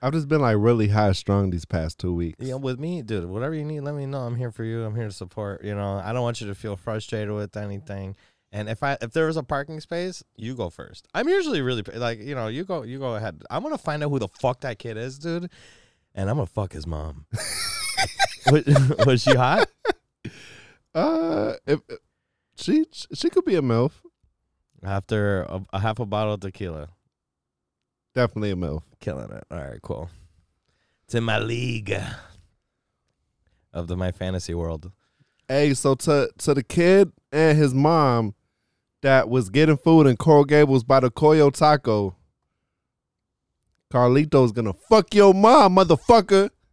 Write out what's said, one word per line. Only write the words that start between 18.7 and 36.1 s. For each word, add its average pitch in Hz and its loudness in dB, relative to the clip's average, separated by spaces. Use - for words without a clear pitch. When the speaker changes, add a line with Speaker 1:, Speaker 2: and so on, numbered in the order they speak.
Speaker 2:
was 127 2
she 147 4
hot? 135 2
Speaker 1:
Uh, 320 -2
if, 151 0
she, 311 0
she - -6
could 381 0
be 214 0
a 165 2
milf. 120 2
Speaker 2:
After 98 -2
a, 95 -10
a 95 -4
half 110 -2
a 120 -6
bottle 107 -4
of 95 -12
tequila. 87 -12
Speaker 1:
Definitely 107 -2
a 95 -2
milf. 78 -6
Speaker 2:
Killing 67 -10
it. - -16
All 85 -12
right, 69 -14
cool. 82 -12
It's - -8
in 117 -2
my 110 0
league 117 -6
of 85 -8
the, 90 -6
my 92 -4
fantasy 92 -8
world. 85 -8
Speaker 1:
Hey, 143 2
so 135 0
to, 143 0